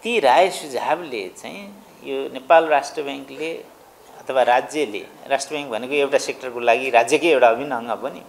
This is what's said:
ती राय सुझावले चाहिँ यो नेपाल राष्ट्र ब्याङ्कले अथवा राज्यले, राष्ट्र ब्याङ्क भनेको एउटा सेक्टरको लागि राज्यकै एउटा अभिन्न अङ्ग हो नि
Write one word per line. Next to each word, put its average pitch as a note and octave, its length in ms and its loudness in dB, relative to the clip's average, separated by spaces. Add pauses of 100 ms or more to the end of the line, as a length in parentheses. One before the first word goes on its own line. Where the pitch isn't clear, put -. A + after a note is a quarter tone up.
ती A3+ 180 0
राय D3+ 300 4
सुझावले C3 760 -6
चाहिँ G3 560 -16 (200)
यो C3+ 240 -8
नेपाल E3 380 4
राष्ट्र D3 360 0
ब्याङ्कले C#3 760 -12 (400)
अथवा C3 240 0
राज्यले, A#2+ 640 0 (200)
राष्ट्र C3+ 280 -4
ब्याङ्क C#3+ 160 -8
भनेको B2 240 -6
एउटा C#3 240 2
सेक्टरको B2+ 420 -6
लागि A#2+ 300 2
राज्यकै B2+ 380 4
एउटा B2+ 200 6
अभिन्न C3 240 0
अङ्ग A#2 180 -6
हो G#2+ 180 -6
नि F3 200 -14